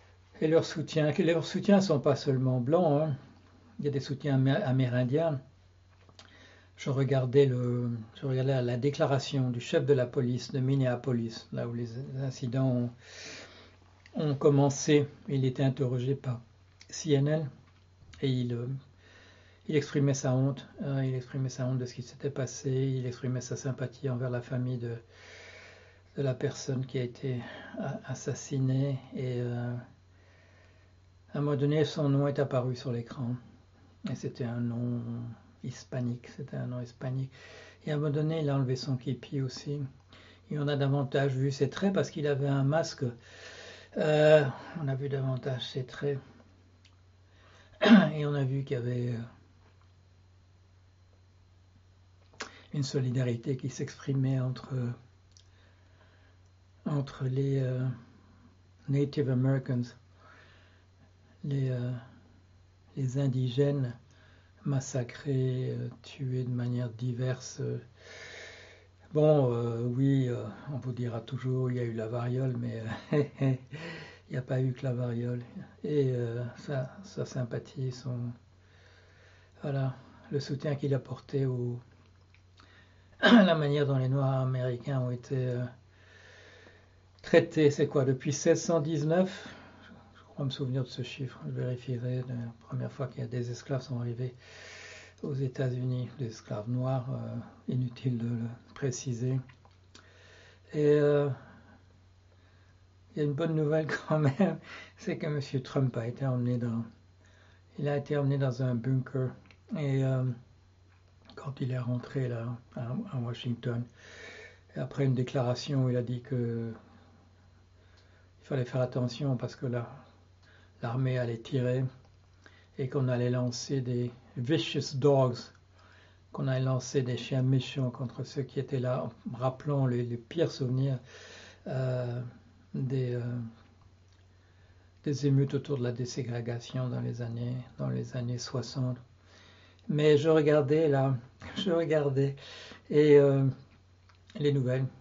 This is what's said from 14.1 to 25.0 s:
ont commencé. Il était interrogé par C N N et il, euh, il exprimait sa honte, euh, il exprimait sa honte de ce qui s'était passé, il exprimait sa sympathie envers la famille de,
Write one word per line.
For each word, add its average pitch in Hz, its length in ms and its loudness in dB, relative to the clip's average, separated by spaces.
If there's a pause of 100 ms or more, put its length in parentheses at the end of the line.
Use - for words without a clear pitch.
ont 151 200 0
commencé. 143 720 4 (220)
Il 135 160 0
était 131 180 0
interrogé 127 520 0
par 127 260 -6 (480)
C - 240 -4
N 139 160 4
N 156 200 0 (720)
et 139 80 0
il, 123 260 0
euh, 120 120 -4 (1040)
il 156 80 2
exprimait 139 380 2
sa 135 200 0
honte, 135 320 2 (160)
euh, 139 220 -2
il 131 100 0
exprimait 131 360 -4
sa 127 160 -4
honte 127 120 0
de 123 80 -4
ce - 80 -10
qui 127 80 -10
s'était - 280 -8
passé, 135 400 -4
il 131 360 0
exprimait 123 360 -4
sa 120 140 -8
sympathie 131 540 -4
envers 123 200 -2
la 123 100 -2
famille 127 380 -4
de, 117 180 -6 (1200)